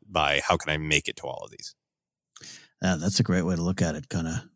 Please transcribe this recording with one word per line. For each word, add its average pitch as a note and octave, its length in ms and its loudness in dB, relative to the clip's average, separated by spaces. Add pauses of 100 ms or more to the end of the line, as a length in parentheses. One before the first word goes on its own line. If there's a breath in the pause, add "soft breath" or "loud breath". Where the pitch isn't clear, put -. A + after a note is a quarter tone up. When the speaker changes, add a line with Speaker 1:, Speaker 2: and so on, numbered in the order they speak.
Speaker 1:
by D2 360 2
how F2+ 120 4
can D#2 160 -2
I D2+ 60 0
make D2+ 280 2
it - 120 -6
to - 40 -18
all B1 220 -8
of - 80 -16
these. - 240 -14 (1040 loud breath)
Speaker 2:
Yeah, F#2 140 2
that's F2 240 2
a - 20 6
great F2+ 200 2
way F2+ 120 0
to E2 80 0
look F2+ 200 0
at D#2+ 120 0
it. D2+ 140 -10
Kinda E2 360 -4 (120)